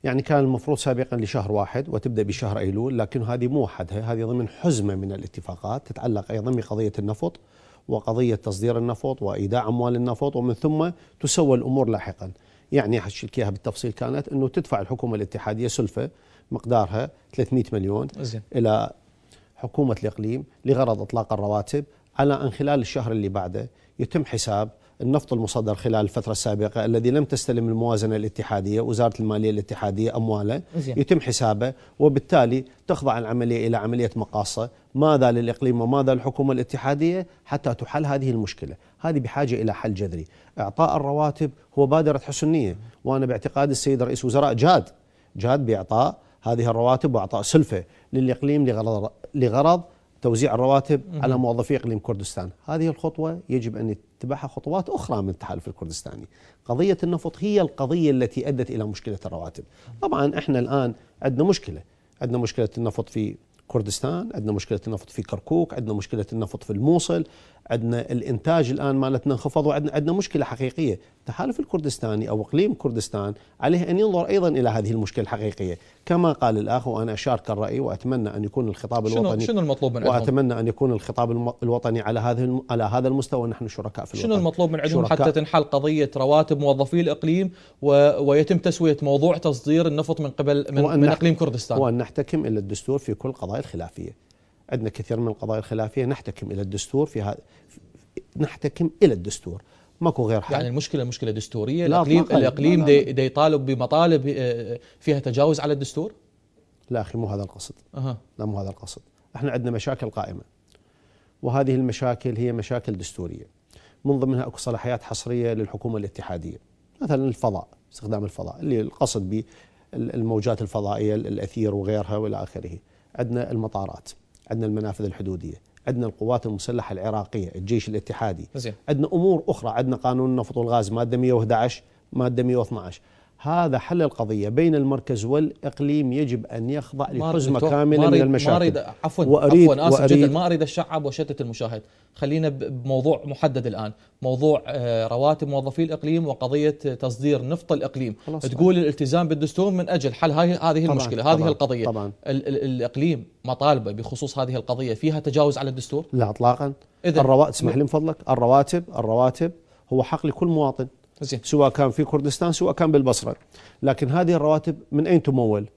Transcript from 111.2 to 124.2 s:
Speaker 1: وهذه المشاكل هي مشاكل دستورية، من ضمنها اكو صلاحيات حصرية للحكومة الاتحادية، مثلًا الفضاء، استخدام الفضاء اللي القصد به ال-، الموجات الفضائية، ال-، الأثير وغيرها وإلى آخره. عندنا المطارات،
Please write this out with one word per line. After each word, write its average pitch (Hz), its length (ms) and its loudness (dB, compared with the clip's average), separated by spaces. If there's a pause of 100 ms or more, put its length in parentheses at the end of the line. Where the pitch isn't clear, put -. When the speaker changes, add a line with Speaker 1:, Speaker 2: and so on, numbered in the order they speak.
Speaker 1:
وهذه 131 340 2
المشاكل 123 600 -2
هي 120 140 -2
مشاكل 117 420 -6
دستورية، 85 540 -10 (580)
من 139 140 2
ضمنها 127 280 0
اكو - 100 -14
صلاحيات 120 460 -4
حصرية 120 500 -4
للحكومة 110 440 -6
الاتحادية، 92 600 -10 (440)
مثلًا 139 260 0
الفضاء، 110 400 -2 (260)
استخدام 104 300 -6
الفضاء - 360 -10
اللي 135 220 -2
القصد 104 480 -2
به 110 140 -4 (500)
ال-، 120 220 -6
الموجات 113 460 0
الفضائية، 107 540 -2
ال-، 113 120 -4
الأثير 104 480 -4
وغيرها 104 420 -2
وإلى 104 260 -6
آخره. 87 280 -12 (440)
عندنا 120 360 -4
المطارات، 110 580 -6 (420)